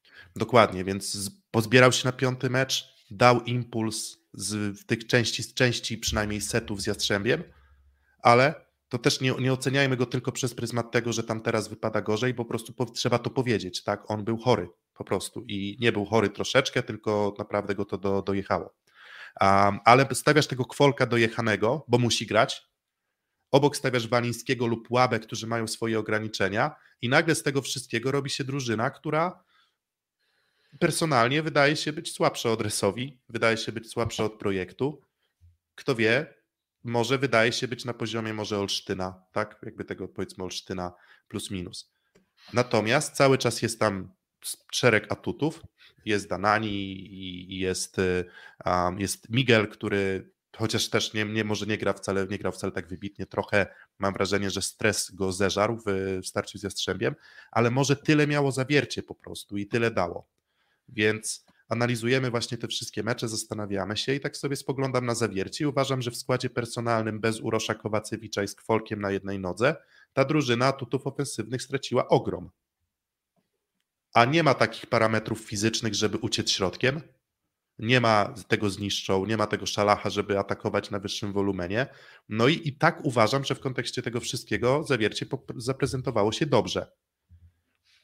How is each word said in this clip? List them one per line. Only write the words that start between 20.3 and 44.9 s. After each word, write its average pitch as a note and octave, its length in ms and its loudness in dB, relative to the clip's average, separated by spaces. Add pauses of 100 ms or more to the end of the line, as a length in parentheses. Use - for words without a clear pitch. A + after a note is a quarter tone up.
tego B2+ 180 -4
Kwolka C3+ 420 2
dojechanego, A2+ 840 2
bo A#2+ 100 6
musi A#2 280 0
grać, A2 360 2 (880)
obok C#3 260 4
stawiasz B2 320 -2
Walińskiego A#2+ 580 -2
lub A2+ 240 -4
Łabę, A#2+ 300 2
którzy A2 260 -10
mają A2+ 200 -4
swoje A2 320 -4
ograniczenia G#2+ 760 -2 (280)
i A#2 60 -2
nagle D#3 260 4
z D3 80 -2
tego C#3 200 -2
wszystkiego A#2+ 480 -4
robi C#3 200 -2
się - 140 -6
drużyna, B2+ 460 -2
która D#3+ 540 -4 (1300)
personalnie D3 640 2
wydaje D3 340 2
się D3+ 160 -4
być D#3+ 200 -10
słabsza C#3+ 380 0
od A2+ 100 2
Resowi, A2 680 -2
wydaje A2+ 280 0
się A2+ 160 -6
być A2 180 -12
słabsza A2+ 340 -2
od G#2+ 80 -2
projektu. G2+ 720 -4 (720)
Kto - 200 -2
wie, A#2 400 2 (500)
może A#2+ 340 0
wydaje A#2+ 340 4
się B2 160 -4
być B2 160 -10
na A#2+ 100 -6
poziomie A2 400 -6
może G#2+ 240 -2
Olsztyna, F#2 760 -4
tak? - 300 -4
Jakby G2+ 220 -12
tego, F#2 240 -10
powiedzmy, F#2+ 360 -8
Olsztyna F2+ 480 -8 (360)
plus - 220 -8
minus. - 420 -10 (600)
Natomiast A#2 600 2
cały C3+ 240 6
czas - 240 -2
jest A2+ 180 -2
tam G2 320 0 (300)
s-, - 300 -12
szereg A2 400 2